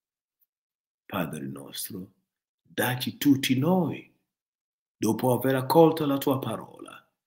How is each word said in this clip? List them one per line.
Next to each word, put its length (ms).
Padre 400
nostro, 680
dacci 460
tutti 400
noi, 580
dopo 380
aver 220
accolto 500
la 120
tua 220
parola, 680